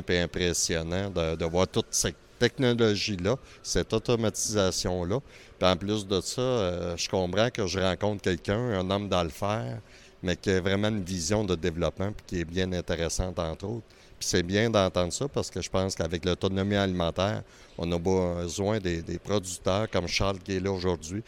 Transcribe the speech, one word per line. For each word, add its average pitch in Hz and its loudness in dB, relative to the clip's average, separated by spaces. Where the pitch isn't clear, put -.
et 87 4
impressionnant 87 0
de, 82 0
de 85 -2
voir 90 2
toute - -2
cette - 0
technologie-là, 113 2
cette - -2
automatisation-là. 104 0
Puis 92 4
en 92 6
plus 101 -2
de 95 2
ça, - -4
euh, 90 0
je - -4
comprends 95 2
que 107 -4
je 90 -2
rencontre 95 0
quelqu'un, 101 0
un 92 -2
homme 101 0
d'affaires, 104 -2
mais 90 0
qui - 0
a 92 4
vraiment 98 2
une 107 -2
vision 92 0
de 92 2
développement 85 -2
puis - -14
qui 92 -4
est 85 -2
bien 92 -2
intéressante, 87 -2
entre 82 -4
autres. 113 -8
Puis - -4
c'est 92 4
bien 104 4
d'entendre 92 4
ça 135 -4
parce 110 -4
que 92 -8
je - -6
pense 95 0
qu'avec 82 -2
l'autonomie 95 0
alimentaire, 95 0
on 85 -2
a 87 2
besoin 90 0
des, 87 -2
des 87 -6
producteurs 95 -2
comme 87 0
Charles 98 0
qui 98 -4
est 92 0
là 95 0
aujourd'hui, 90 -2